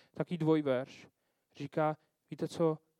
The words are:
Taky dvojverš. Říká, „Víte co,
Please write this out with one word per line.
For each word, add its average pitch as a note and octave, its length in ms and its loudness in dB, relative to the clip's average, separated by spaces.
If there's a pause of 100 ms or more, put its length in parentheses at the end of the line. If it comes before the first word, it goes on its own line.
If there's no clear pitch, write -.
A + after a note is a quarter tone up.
(140)
Taky E3+ 240 -4
dvojverš. D3 680 0 (480)
Říká, D3+ 400 -2 (340)
„Víte D#3 180 -6
co, D#3+ 300 0 (220)